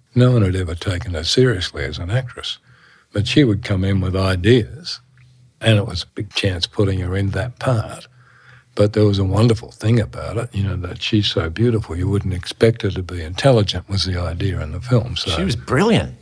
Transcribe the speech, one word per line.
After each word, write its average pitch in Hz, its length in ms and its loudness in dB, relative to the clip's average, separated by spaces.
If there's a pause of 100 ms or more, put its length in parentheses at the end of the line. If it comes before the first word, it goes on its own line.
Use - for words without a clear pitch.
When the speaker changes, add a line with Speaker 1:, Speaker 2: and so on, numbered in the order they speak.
(140)
Speaker 1:
no 127 180 6
one 117 100 4
had 92 140 2
ever 90 180 -4
taken 87 400 -6
her 78 100 -6
seriously 98 600 0
as 76 140 -6
an 87 120 -6
actress. - 480 -6 (540)
But 104 140 -2
she 151 180 4
would 104 200 2
come 95 200 -2
in 98 180 2
with 92 140 0
ideas, 95 840 2 (600)
and 110 160 6
it 98 80 0
was 85 160 -6
a - 120 -10
big 104 200 -8
chance 92 320 -2
putting 95 340 0
her 90 160 -2
in 98 140 0
that 92 280 -4
part. - 480 -2 (720)
But 104 160 4
there 107 120 4
was 101 160 4
a 98 40 2
wonderful 104 460 2
thing 113 300 2
about 80 360 -6
it, 113 160 -6
you 98 120 -2
know, 92 120 -2
that 85 240 -8
she's 104 300 0
so 92 180 -2
beautiful, 110 460 0
you 90 140 -2
wouldn't 95 260 0
expect - 480 0
her 101 80 0
to 90 140 -6
be 87 180 -8
intelligent 92 640 2
was 98 160 -2
the 90 160 -2
idea 87 400 -2
in 80 120 -6
the 85 80 -6
film. 123 360 0
So - 140 -4
Speaker 2:
She 180 140 0
was 151 100 0
brilliant. 123 680 0